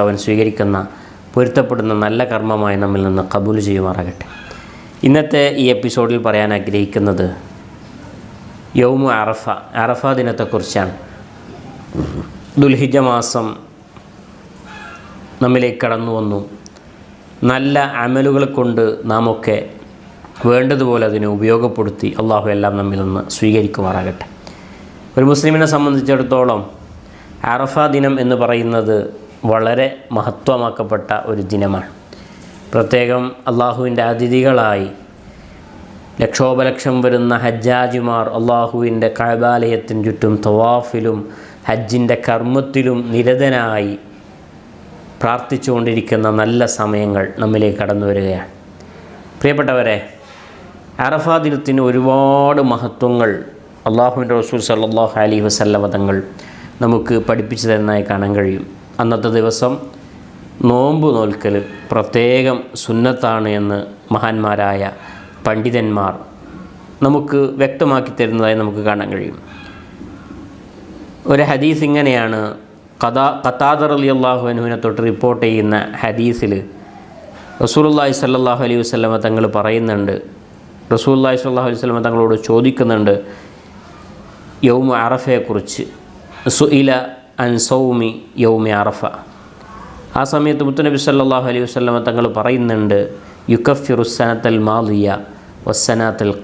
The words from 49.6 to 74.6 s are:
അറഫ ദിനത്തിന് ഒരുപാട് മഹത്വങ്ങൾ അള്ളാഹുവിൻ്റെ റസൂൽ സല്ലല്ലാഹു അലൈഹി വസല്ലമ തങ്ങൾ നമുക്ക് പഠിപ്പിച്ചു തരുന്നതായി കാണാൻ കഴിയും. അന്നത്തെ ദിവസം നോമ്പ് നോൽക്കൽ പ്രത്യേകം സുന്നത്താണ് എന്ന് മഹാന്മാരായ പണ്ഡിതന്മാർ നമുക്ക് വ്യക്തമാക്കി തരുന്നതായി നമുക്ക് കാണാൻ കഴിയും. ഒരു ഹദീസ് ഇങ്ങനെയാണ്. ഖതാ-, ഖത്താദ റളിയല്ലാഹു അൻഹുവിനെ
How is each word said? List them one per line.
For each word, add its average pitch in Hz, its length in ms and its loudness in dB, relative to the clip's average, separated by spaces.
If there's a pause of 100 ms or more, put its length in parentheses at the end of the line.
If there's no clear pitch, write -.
അറഫ 139 220 0 (160)
ദിനത്തിന് 139 460 0
ഒരുപാട് 135 720 4 (100)
മഹത്വങ്ങൾ 120 580 0 (600)
അള്ളാഹുവിൻ്റെ 120 500 2
റസൂൽ 113 280 -2
സല്ലല്ലാഹു 110 540 0
അലൈഹി 107 240 2
വസല്ലമ 104 500 0
തങ്ങൾ 98 200 0 (680)
നമുക്ക് 117 320 2 (140)
പഠിപ്പിച്ചു 110 400 -4
തരുന്നതായി 107 400 2
കാണാൻ 101 300 0
കഴിയും. 95 260 -2 (380)
അന്നത്തെ 113 340 0
ദിവസം 113 360 0 (1000)
നോമ്പ് 151 360 2 (100)
നോൽക്കൽ 104 400 -2 (360)
പ്രത്യേകം 123 640 2 (240)
സുന്നത്താണ് 113 680 0 (100)
എന്ന് 101 200 -2 (360)
മഹാന്മാരായ 104 760 0 (560)
പണ്ഡിതന്മാർ 107 680 0 (920)
നമുക്ക് 143 340 2 (220)
വ്യക്തമാക്കി 131 560 0
തരുന്നതായി 110 440 2
നമുക്ക് 104 260 -4
കാണാൻ 101 260 -2
കഴിയും. 101 240 -8 (1900)
ഒരു 143 200 4
ഹദീസ് 156 360 0
ഇങ്ങനെയാണ്. 123 520 2 (600)
ഖതാ-, 131 300 2 (120)
ഖത്താദ 139 360 2 (100)
റളിയല്ലാഹു 131 580 2
അൻഹുവിനെ 117 340 -2